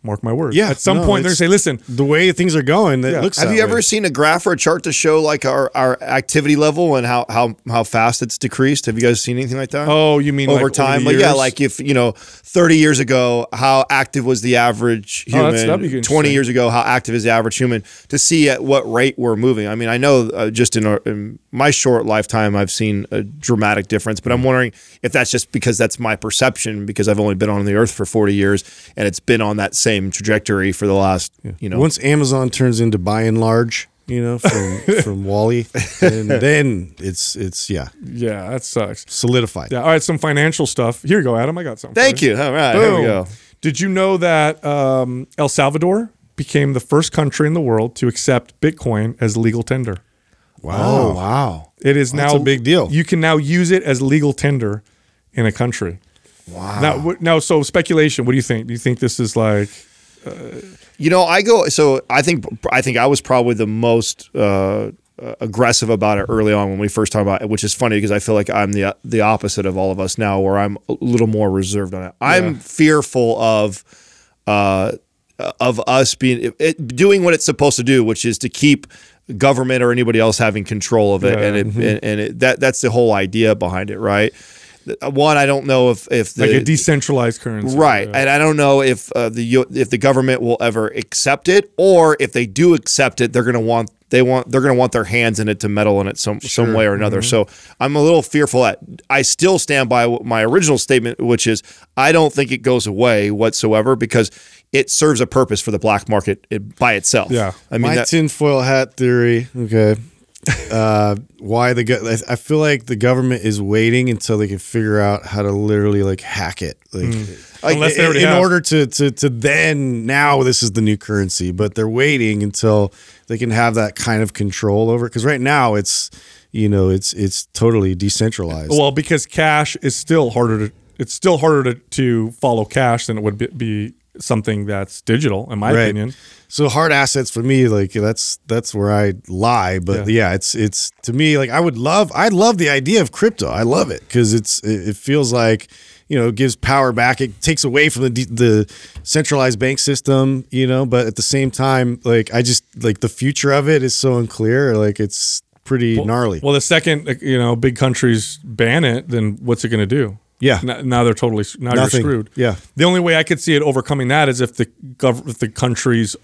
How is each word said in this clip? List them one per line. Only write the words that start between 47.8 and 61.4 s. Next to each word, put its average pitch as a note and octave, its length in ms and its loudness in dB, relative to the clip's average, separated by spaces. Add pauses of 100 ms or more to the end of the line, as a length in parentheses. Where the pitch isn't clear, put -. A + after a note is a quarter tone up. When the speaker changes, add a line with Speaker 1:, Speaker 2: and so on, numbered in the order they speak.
Speaker 1:
to B2+ 100 -2
accept - 540 -2
Bitcoin A#2 580 -2
as G#2+ 200 0
legal A2+ 240 0
tender? A#2 340 -4 (640)
Speaker 2:
Wow. E2 180 -8
Speaker 3:
Oh, A#2 360 2
wow. F#2+ 680 -4
Speaker 1:
It C#3 160 2
is C3+ 160 0
Speaker 2:
That's C#3+ 220 2
Speaker 1:
now C#3+ 40 4
Speaker 2:
a - 60 0
big C3 200 0
deal. D3 260 2
Speaker 1:
You D#3+ 140 2
can E3+ 160 0
now D#3+ 180 2
use E3 320 0
it F#3 120 2
as C3+ 200 -2
legal C#3+ 320 2
tender A2+ 480 -2 (500)
in A#2 140 0
a G#2 60 2
country. G#2+ 480 -4 (480)
Speaker 3:
Wow. F#2+ 320 -10
Speaker 1:
Now, C#3+ 180 0
w-, E3 200 -4
now, E3 220 2
so D#3 240 0
speculation. D#3 600 0
What B2 60 0
do C3 60 2
you B2+ 60 2
think? A2 260 -4
Do A#2+ 40 -8
you A#2+ 60 -8
think B2 220 -2
this B2 180 -2
is A2+ 160 -2
like, G#2+ 340 0 (560)
uh - 60 -14 (640)
Speaker 3:
You D#3 140 0
know, F#3 140 4
I F3+ 180 2